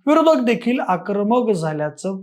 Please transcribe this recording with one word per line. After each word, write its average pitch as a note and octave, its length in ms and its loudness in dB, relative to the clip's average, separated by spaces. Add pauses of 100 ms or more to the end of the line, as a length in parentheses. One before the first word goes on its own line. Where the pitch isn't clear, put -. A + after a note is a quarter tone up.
विरोधक D#4 340 4
देखील A#3+ 380 0
आक्रमक G#3 720 -2
झाल्याचं D#3+ 720 -4